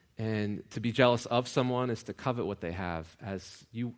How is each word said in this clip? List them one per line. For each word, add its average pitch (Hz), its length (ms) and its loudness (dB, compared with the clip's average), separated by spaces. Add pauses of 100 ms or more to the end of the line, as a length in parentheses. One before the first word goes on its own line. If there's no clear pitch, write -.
(160)
And 107 540 -2
to 117 100 -6
be 113 120 0
jealous 120 340 6
of 120 220 2
someone 127 420 2
is 113 140 -4
to 107 80 -10
covet 117 340 -2
what 98 140 -4
they 85 120 -4
have, 87 360 -4 (120)
as - 520 -10
you, 120 260 -6